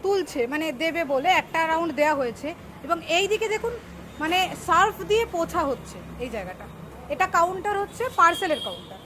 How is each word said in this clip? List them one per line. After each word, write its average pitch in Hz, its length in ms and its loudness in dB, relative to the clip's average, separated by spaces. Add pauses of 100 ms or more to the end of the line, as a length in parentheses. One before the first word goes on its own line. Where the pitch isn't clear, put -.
তুলছে, 370 380 0 (120)
মানে 311 120 -2 (180)
দেবে 330 180 0 (120)
বলে 277 160 2 (120)
একটা - 180 -2 (120)
রাউন্ড 330 280 0
দেয়া 302 200 6
হয়েছে, 247 280 -4 (380)
এবং 339 120 0 (200)
এই 392 140 4
দিকে 427 240 0
দেখুন 466 180 -2 (480)
মানে 330 160 0 (280)
সার্ফ 370 300 6 (140)
দিয়ে 453 140 4 (100)
পোছা 339 360 0
হচ্ছে - 280 -6 (260)
এই 254 120 -6
জায়গাটা। 185 300 -8 (480)
এটা 370 120 2 (120)
কাউন্টার 370 440 2
হচ্ছে, 403 220 -4 (160)
পার্সেলের 339 480 6
কাউন্টার। 180 380 -10